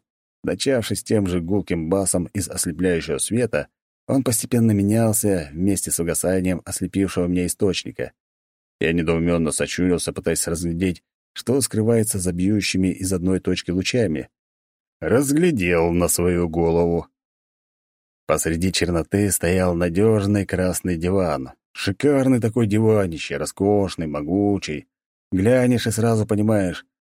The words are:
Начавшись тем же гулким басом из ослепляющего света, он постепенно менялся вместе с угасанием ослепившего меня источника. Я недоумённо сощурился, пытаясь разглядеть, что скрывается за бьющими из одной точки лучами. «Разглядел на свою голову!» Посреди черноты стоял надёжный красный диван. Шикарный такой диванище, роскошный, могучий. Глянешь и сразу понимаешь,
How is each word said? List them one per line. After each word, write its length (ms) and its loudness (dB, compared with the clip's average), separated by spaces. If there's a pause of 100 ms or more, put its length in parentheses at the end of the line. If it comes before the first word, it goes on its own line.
(440)
Начавшись 600 -2
тем 220 0
же 160 0
гулким 480 -2
басом 440 0
из 160 -4
ослепляющего 680 -2
света, 500 -2 (400)
он 160 2
постепенно 480 2
менялся 800 2
вместе 380 0
с 100 -4
угасанием 640 0
ослепившего 600 -2
меня 220 0
источника. 640 -4 (680)
Я 140 2
недоумённо 580 0
сощурился, 640 -2
пытаясь 340 -4
разглядеть, 560 -4 (300)
что 280 -2
скрывается 580 0
за 120 -2
бьющими 580 0
из 220 -4
одной 280 0
точки 320 -4
лучами. 580 -2 (680)
«Разглядел 920 2
на 160 2
свою 400 2
голову!» 600 0 (1200)
Посреди 440 0
черноты 600 0
стоял 440 0
надёжный 680 2
красный 520 -2
диван. 540 -2 (220)
Шикарный 680 0
такой 280 0
диванище, 680 2
роскошный, 720 0
могучий. 800 -2 (440)
Глянешь 560 2
и 40 -2
сразу 340 2
понимаешь, 600 0 (160)